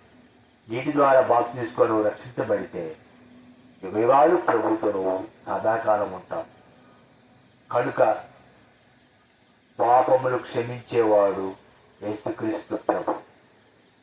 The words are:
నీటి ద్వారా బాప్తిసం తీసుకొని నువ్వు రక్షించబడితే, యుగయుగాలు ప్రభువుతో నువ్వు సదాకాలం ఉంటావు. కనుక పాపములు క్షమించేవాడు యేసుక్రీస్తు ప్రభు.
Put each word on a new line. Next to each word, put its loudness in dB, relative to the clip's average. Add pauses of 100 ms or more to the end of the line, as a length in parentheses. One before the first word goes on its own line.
(680)
నీటి -6
ద్వారా 6
బాప్తిసం 0
తీసుకొని 0
నువ్వు 0
రక్షించబడితే, -6 (1000)
యుగయుగాలు 4 (100)
ప్రభువుతో 0
నువ్వు -2 (300)
సదాకాలం -2
ఉంటావు. -10 (1300)
కనుక -2 (1800)
పాపములు 4
క్షమించేవాడు 0 (560)
యేసుక్రీస్తు -6 (120)
ప్రభు. -2 (880)